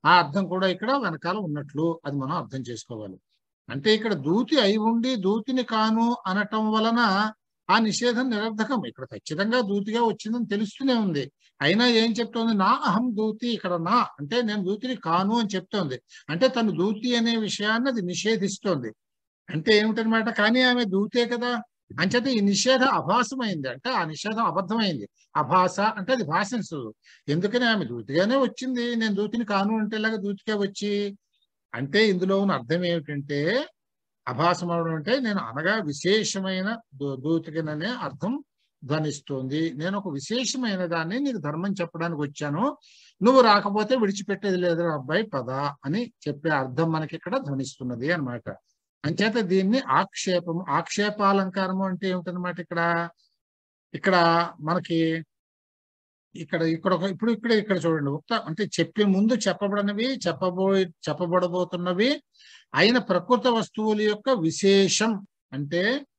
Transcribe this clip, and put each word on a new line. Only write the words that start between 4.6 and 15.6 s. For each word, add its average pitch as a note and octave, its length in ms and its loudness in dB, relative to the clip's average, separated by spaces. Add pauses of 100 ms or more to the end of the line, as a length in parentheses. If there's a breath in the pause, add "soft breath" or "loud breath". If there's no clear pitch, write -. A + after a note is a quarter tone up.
ఉండి A#3 380 0
దూతిని A3+ 480 0
కాను A3+ 540 2 (100)
అనటం G#3 440 0
వలన A3 600 2 (380)
ఆ G3 100 4
నిషేధం A#3+ 500 0
నిరర్ధకం. A3 560 -2
ఇక్కడ B2+ 200 -10
ఖచ్చితంగా G3 560 -4
దూతిగా G#3 420 0
వచ్చిందని A3+ 420 -2
తెలుస్తూనే A3 480 -2
ఉంది. E3+ 380 0 (300 soft breath)
అయినా G3 260 4
ఏం A#3 240 4
చెప్తోంది? A3+ 420 -2
నా G3 120 4
అహం A#3+ 520 2
దూతి, A3 300 -2
ఇక్కడ G3 260 -2
నా F3+ 340 2 (120)
అంటే D3 220 -2
నేను G#3 220 -2
దూతిని G#3+ 320 -2
కాను F#3+ 440 0
అని G#3+ 160 0
చెప్తోంది. F3+ 460 -4 (280 loud breath)